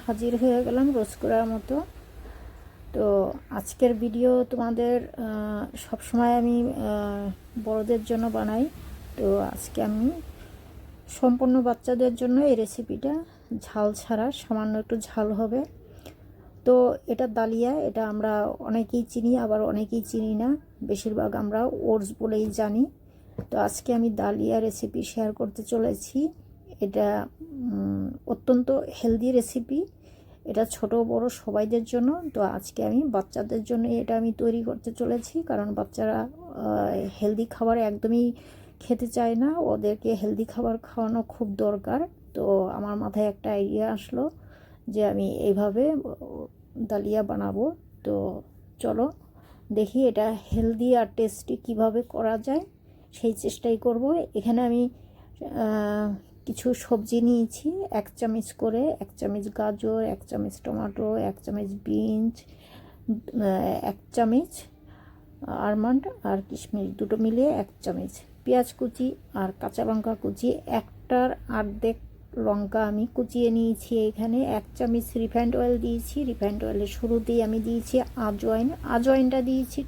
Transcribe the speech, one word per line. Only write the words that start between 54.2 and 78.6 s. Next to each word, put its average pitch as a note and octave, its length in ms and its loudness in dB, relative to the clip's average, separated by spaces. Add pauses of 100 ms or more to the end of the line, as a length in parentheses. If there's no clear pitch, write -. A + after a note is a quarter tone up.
এখানে A#3 280 2
আমি, A#3+ 280 2 (520)
আহ, G#3 720 -2 (300)
কিছু B3 280 0
সবজি A#3 480 0
নিয়েছি, A#3+ 720 2
এক - 240 -2
চামচ A3+ 380 -2
করে, A#3 460 0
এক G3 80 -8 (100)
চামচ G3+ 300 -4 (100)
গাজর, A3 460 0
এক G3+ 240 -2
চামচ G3+ 360 -6
টমেটো, G#3+ 520 -2
এক G3+ 280 -2
চামচ G3+ 260 -4 (160)
বিনস, A3 480 0 (760)
আহ, A3 320 -4 (400)
এক G3 140 -4 (180)
চামচ A#3+ 360 4 (920)
আমন্ড G#3+ 640 0 (160)
আর G3 140 2 (120)
কিশমিশ, G3 480 -6
দুটো G#3+ 200 0
মিলিয়ে A3+ 300 4
এক G#3 200 0 (140)
চামচ, F#3 280 -4 (340)
পেঁয়াজ B3 300 4
কুচি B3+ 420 -4 (180)
আর F#3+ 160 -2 (100)
কাঁচা A3+ 260 -4
লঙ্কা A3 300 0
কুচি, A#3 500 -2
একটার B3 640 0 (180)
অর্ধেক A3 460 -2 (420)
লঙ্কা G#3+ 480 0
আমি G#3+ 280 0
কুচিয়ে A#3+ 380 2
নিয়েছি। A3+ 560 2
এখানে A3+ 360 0
এক G#3+ 200 -2 (120)
চামচ A#3 280 0 (120)
রিফাইন্ড A#3 400 0
অয়েল B3 220 4
দিয়েছি। A#3 460 -2
রিফাইন্ড G#3+ 400 -2
অয়েলের G#3 240 0
শুরুতেই A#3 560 0
আমি A3 160 0
দিয়েছি A#3 420 0 (140)
আজওয়াইন। A3 540 0 (140)